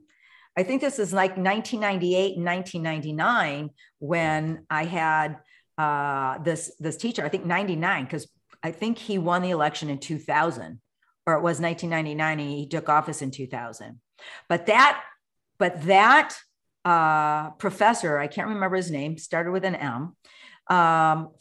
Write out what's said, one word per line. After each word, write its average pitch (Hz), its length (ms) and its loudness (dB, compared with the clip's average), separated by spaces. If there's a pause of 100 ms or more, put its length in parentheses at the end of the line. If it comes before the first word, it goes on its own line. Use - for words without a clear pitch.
(560)
I 185 80 0
think 262 180 0
this 277 180 -2
is, 190 140 -2
like, 190 240 0
nineteen 208 420 -2
ninety-eight 190 560 0
and 170 100 -4
nineteen 180 380 -4
ninety-nine 156 880 -2 (280)
when 160 680 -2
I 156 160 -2
had, 156 520 0 (400)
uh, 143 600 -2
this, 160 400 -4
this 156 180 -6
teacher, 233 280 -6
I 147 40 -4
think 185 160 -4
ninety-nine, 175 640 -2
'cause 147 200 -8 (340)
I 165 100 -6
think 220 260 -4
he 202 200 -4
won 175 240 2
the 180 80 -2
election 151 400 0
in 139 100 -4
two 151 200 -6
thousand, 147 600 -2 (460)
or 165 80 2
it 151 80 2
was 170 180 0
nineteen 165 300 -4
ninety-nine, 156 500 -2
and 147 100 -4
he 147 180 -6
took 156 200 -6
office 151 340 2
in 135 100 -6
two 135 160 -10
thousand. 117 520 -12 (480)
But 170 200 0
that, 247 360 6 (540)
but 175 260 0
that, 214 520 6 (500)
uh, 156 640 4
professor, 196 680 2
I 143 80 -2
can't 196 220 -6
remember 190 260 0
his 175 160 -2
name, 151 260 -4
started 170 340 -4
with 185 140 -2
an 185 100 0
M, 135 400 -6 (520)
um, 160 720 4